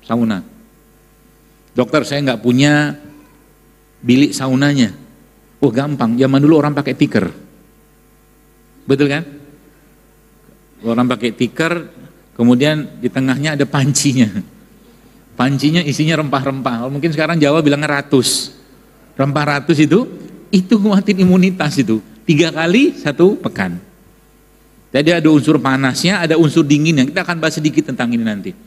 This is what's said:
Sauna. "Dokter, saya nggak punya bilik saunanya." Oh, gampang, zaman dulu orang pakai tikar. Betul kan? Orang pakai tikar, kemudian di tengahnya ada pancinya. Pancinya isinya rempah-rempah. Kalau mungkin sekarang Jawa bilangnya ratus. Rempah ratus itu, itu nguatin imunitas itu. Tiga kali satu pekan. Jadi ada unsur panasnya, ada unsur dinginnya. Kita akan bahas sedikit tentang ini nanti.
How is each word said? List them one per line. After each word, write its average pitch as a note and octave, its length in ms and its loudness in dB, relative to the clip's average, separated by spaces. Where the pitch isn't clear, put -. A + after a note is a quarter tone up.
Sauna. A2+ 340 -2
"Dokter, B2 320 0
saya C#3+ 180 -4
nggak A#2+ 160 -2
punya D3 560 2
bilik C3+ 320 2
saunanya." C3+ 600 0
Oh, C#3+ 100 2
gampang, B2+ 460 -2
zaman C3+ 240 2
dulu D3+ 180 4
orang D3 160 0
pakai C3+ 220 -4
tikar. F#2+ 340 0
Betul C#3 220 2
kan? D3+ 100 -4
Orang A#2 240 0
pakai B2 240 -2
tikar, D#3+ 640 -4
kemudian C3 640 0
di A#2+ 140 -6
tengahnya C3+ 420 -4
ada C#3 160 -2
pancinya. C3 640 0
Pancinya C#3+ 480 0
isinya D#3 400 -2
rempah-rempah. C3+ 580 -4
Kalau C3+ 80 -6
mungkin D3 220 -4
sekarang D#3+ 240 -2
Jawa D3+ 240 2
bilangnya D3 400 0
ratus. - 480 0
Rempah C#3+ 480 -2
ratus D3+ 160 0
itu, D#3 320 2
itu F#3 240 2
nguatin G3 480 2
imunitas F3+ 560 2
itu. A2 240 0
Tiga D#3+ 240 2
kali E3+ 480 0
satu E3+ 400 2
pekan. - 400 -6
Jadi D3+ 240 2
ada D#3+ 160 2
unsur D3+ 320 4
panasnya, C3+ 640 0
ada D#3+ 100 2
unsur D#3+ 300 2
dinginnya. D3 400 2
Kita E3+ 160 -4
akan F3 160 -4
bahas D#3+ 240 -4
sedikit D3 320 -2
tentang A#2+ 160 -4
ini A#2 160 -2
nanti. G2 260 -6